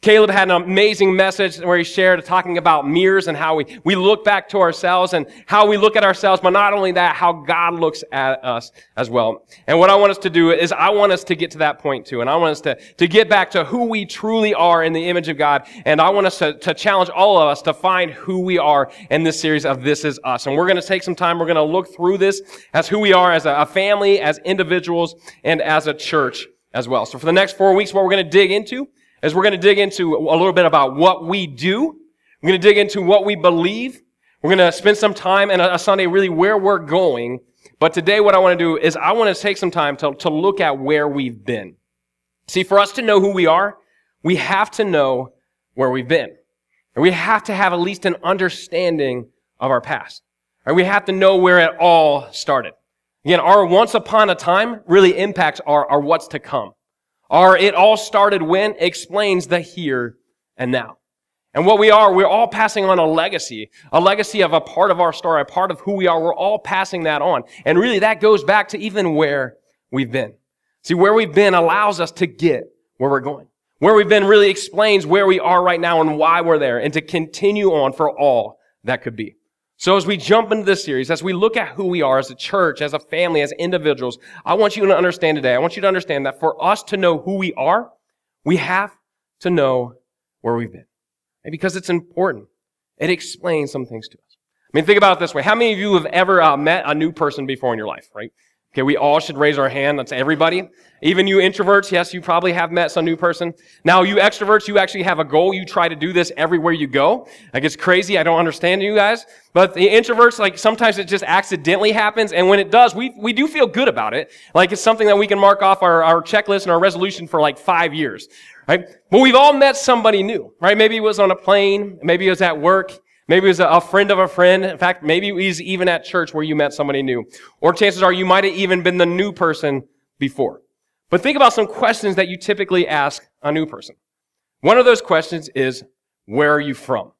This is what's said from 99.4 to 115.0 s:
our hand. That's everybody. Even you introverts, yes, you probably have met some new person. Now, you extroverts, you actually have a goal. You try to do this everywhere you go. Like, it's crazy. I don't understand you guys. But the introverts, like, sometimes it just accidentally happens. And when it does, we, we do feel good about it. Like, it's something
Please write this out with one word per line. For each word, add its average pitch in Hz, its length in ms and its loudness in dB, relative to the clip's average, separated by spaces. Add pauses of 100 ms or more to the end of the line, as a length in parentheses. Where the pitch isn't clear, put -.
our 135 100 0
hand. 139 320 -2
That's 131 140 -10
everybody. 160 560 -2 (320)
Even 185 260 0
you 196 120 2
introverts, 190 520 0
yes, 175 220 -2
you 180 80 -12
probably 170 320 0
have 170 180 -4
met 170 180 -2
some 165 140 -4
new 165 140 -4
person. 170 360 -4 (300)
Now, 185 200 4
you 196 120 -2
extroverts, 208 540 2
you 202 80 0
actually 190 260 -2
have 175 160 -2
a 156 60 -2
goal. 160 280 0
You 185 120 -10
try 170 240 -2
to 165 60 -8
do 175 180 -6
this 170 240 0
everywhere 165 340 0
you 151 160 -4
go. 139 400 0 (260)
Like, 135 120 -4
it's 156 100 -2
crazy. 185 420 0
I 160 60 0
don't 165 160 2
understand 175 420 -2
you 208 140 -4
guys. 214 300 0 (260)
But 180 220 2
the 185 160 2
introverts, 233 500 4
like, 196 180 -2
sometimes 220 420 0
it 180 100 -8
just 196 160 -4
accidentally 185 640 0
happens. 214 400 -2
And 175 160 2
when 196 120 4
it 175 120 -4
does, 226 240 4
we, 240 220 -8
we 220 160 -6
do 262 120 -2
feel 294 220 0
good 226 220 -2
about 110 240 -6
it. 147 180 -8 (240)
Like, 170 160 2
it's 208 100 -8
something 226 260 0